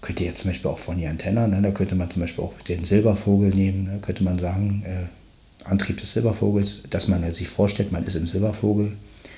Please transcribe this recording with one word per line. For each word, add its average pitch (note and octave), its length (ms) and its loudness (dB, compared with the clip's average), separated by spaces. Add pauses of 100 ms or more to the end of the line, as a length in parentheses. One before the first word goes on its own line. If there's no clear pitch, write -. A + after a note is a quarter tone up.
(160)
Die F#2 100 -2
jetzt - 160 0
zum F#2+ 80 0
Beispiel D2 220 -2
auch - 80 -4
von - 180 -4
die E2 100 -2
Antenna, G2 400 0
ne, G2 140 2
da G2+ 100 2
könnte F#2 240 0
man F2 140 -2
zum F2 120 -2
Beispiel E2 220 -4
auch - 180 -8
den E2+ 240 -4
Silbervogel G2+ 640 4
nehmen, G2 340 2
ne, G2 160 -4
könnte G2 240 -2
man F2+ 160 0
sagen, G2+ 460 -2
äh, F2+ 200 -6 (640)
Antrieb - 300 0
des - 140 0
Silbervogels, G#2+ 800 2
dass - 180 2
man F2+ 160 2
halt E2+ 120 -2
sich F2 120 -2
vorstellt, G2+ 440 0
man E2+ 120 -2
ist - 120 0
im E2 120 -2
Silbervogel. G#2 680 0 (420)